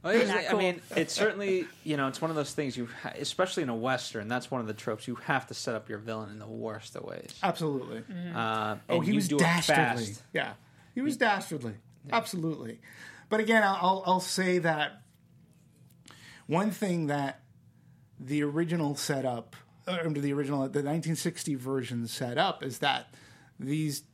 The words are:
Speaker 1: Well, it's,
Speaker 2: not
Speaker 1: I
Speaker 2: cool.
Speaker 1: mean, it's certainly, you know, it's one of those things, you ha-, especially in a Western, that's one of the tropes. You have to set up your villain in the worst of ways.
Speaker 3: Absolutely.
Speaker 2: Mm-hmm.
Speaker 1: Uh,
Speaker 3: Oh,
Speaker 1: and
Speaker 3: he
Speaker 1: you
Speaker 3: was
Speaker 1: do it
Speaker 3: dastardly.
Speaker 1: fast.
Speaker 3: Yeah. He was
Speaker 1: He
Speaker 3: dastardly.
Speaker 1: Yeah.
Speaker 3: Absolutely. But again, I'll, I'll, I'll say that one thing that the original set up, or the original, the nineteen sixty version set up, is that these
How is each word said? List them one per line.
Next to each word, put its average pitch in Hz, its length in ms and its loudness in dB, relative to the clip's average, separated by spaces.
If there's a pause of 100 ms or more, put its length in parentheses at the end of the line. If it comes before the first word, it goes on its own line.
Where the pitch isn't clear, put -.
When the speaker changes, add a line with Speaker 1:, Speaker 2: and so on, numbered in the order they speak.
Speaker 1:
Well, 185 100 2
it's, 220 140 6
Speaker 2:
not 190 120 2
Speaker 1:
I 175 80 -2
Speaker 2:
cool. 214 120 2
Speaker 1:
mean, 180 220 2 (160)
it's 160 160 0
certainly, 196 540 0 (180)
you 156 100 0
know, 139 140 2
it's 131 120 -6
one 165 80 0
of 160 60 -4
those 143 180 -2
things, 139 220 -2
you 120 140 -6 (120)
ha-, 131 160 -8
especially 180 460 0
in 135 60 -2
a 117 80 -2
Western, 120 500 -2
that's 123 240 -4
one 131 80 -2
of 113 80 -4
the 107 60 -4
tropes. 107 340 -4
You 123 160 -4
have 139 240 0
to - 60 -12
set 117 220 -4
up 107 120 -8
your 107 120 -8
villain 110 320 -8
in 107 80 -14
the 104 60 -14
worst 110 520 -10
of - 80 -10
ways. 50 240 -12 (140)
Speaker 3:
Absolutely. 139 580 0
Speaker 2:
Mm-hmm. 175 340 -8
Speaker 1:
Uh, 110 400 0 (140)
Speaker 3:
Oh, 170 80 4
Speaker 1:
and 165 80 2
Speaker 3:
he 185 60 4
Speaker 1:
you 214 40 6
Speaker 3:
was 196 140 4
Speaker 1:
do 147 80 4
it - 20 4
Speaker 3:
dastardly. 139 680 4
Speaker 1:
fast. 101 160 -10 (100)
Speaker 3:
Yeah. 135 180 -2 (440)
He - 40 -2
was 277 140 0
Speaker 1:
He 240 60 -6
Speaker 3:
dastardly. 165 560 0 (300)
Speaker 1:
Yeah. 143 120 0
Speaker 3:
Absolutely. 156 640 -4 (480)
But 214 100 2
again, 220 240 6
I'll, 196 180 4
I'll, 185 240 4
I'll 185 140 6
say 180 380 2
that 156 440 2 (1500)
one 190 240 2
thing 175 360 0
that 143 320 -2 (800)
the 147 240 -2
original 156 520 0
set 135 300 -2
up, 120 300 -4 (320)
or 170 220 -2
the 143 240 0
original, 139 340 0
the 143 160 -2
nineteen 160 320 0
sixty 165 400 -4
version 123 520 -4
set 120 300 -4
up, 175 260 2
is 131 160 -8
that 131 280 2 (520)
these 147 440 -2 (100)